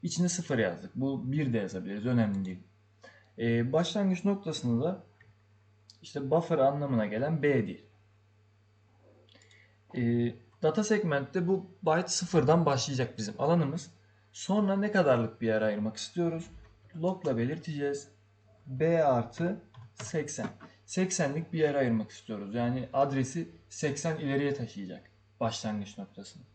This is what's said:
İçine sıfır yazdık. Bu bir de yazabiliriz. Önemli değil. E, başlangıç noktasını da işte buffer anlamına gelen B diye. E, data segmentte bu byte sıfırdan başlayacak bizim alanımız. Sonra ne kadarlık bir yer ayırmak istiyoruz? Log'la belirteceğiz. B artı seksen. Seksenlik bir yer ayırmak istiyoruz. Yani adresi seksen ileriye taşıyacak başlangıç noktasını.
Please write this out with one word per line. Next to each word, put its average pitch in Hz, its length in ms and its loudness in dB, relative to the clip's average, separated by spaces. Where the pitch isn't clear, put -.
İçine 175 260 0
sıfır 156 280 -2
yazdık. 95 380 -2
Bu 131 360 -2
bir 143 220 0
de 113 40 2
yazabiliriz. 95 480 -4
Önemli 107 400 2
değil. 92 140 -8
E, 117 360 0
başlangıç 180 520 0
noktasını 151 580 0
da 185 200 -2
işte 139 300 -6
buffer 165 260 2
anlamına 135 480 4
gelen 135 380 0
B 127 240 4
diye. - 180 -12
E, 120 380 2
data 165 200 2
segmentte 175 640 0
bu 185 240 0
byte 170 240 2
sıfırdan 160 580 4
başlayacak 131 520 0
bizim 104 240 -6
alanımız. 156 500 2
Sonra 196 440 2
ne 208 140 0
kadarlık 131 500 4
bir 113 60 0
yer 110 140 4
ayırmak 107 360 0
istiyoruz? 170 520 -4
Log'la 165 360 -2
belirteceğiz. 143 720 -4
B 160 360 2
artı 147 580 2
seksen. - 540 -6
Seksenlik 165 680 -2
bir 165 60 0
yer 147 160 4
ayırmak 117 360 2
istiyoruz. 101 440 -10
Yani 123 380 -2
adresi 135 560 0
seksen 151 480 -4
ileriye 139 360 0
taşıyacak 98 560 -10
başlangıç 104 580 -4
noktasını. - 460 -16